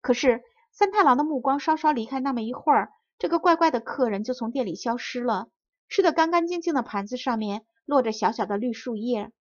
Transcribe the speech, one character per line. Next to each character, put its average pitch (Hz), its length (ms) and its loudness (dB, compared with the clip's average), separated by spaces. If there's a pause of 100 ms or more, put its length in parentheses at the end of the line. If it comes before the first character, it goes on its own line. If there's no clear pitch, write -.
可 247 140 2
是 240 280 2 (300)
三 392 180 2
太 403 140 4
郎 254 120 6
的 285 60 2
目 294 180 -2
光 285 200 0
稍 311 160 0
稍 311 160 2
离 226 140 -2
开 269 120 -6
那 262 140 -2
么 240 100 -2
一 226 100 -6
会 - 200 0
儿， 214 180 2 (280)
这 349 100 -2
个 330 100 2
怪 339 160 4
怪 330 160 4
的 247 80 -2
客 233 300 -2
人 208 160 -2
就 254 100 -4
从 233 160 -6
店 240 160 -2
里 170 80 -6
消 233 220 -4
失 247 260 -8
了。 208 260 -2 (400)
吃 - 140 0
得 330 100 4
干 330 180 2
干 339 160 2
净 349 140 -4
净 339 140 -2
的 254 80 0
盘 202 260 -6
子 247 80 -6
上 240 200 -4
面 214 280 -4 (200)
落 277 180 2
着 220 100 0
小 220 180 0
小 214 160 -4
的 202 100 -2
绿 233 160 -2
树 226 240 -6
叶。 220 360 -4 (120)